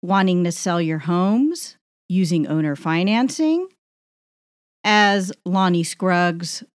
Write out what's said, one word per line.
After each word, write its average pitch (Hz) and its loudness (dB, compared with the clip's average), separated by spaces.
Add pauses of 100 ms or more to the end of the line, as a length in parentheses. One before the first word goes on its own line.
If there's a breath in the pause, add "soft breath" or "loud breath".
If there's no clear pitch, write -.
wanting 185 2
to 175 -2
sell 175 -2
your 160 -2
homes 202 0 (300)
using 175 0
owner 151 -2
financing? 247 0 (1160)
As 202 2 (140)
Lonnie 180 2
Scruggs 175 -2 (120)